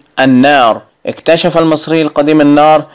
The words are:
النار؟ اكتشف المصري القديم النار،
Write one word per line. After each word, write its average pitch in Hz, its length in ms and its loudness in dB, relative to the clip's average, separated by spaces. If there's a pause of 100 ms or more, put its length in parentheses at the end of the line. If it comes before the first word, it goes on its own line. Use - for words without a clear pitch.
(200)
النار؟ 131 600 2 (260)
اكتشف 165 520 -2
المصري 160 440 -2
القديم 151 380 -2
النار، 147 440 2 (100)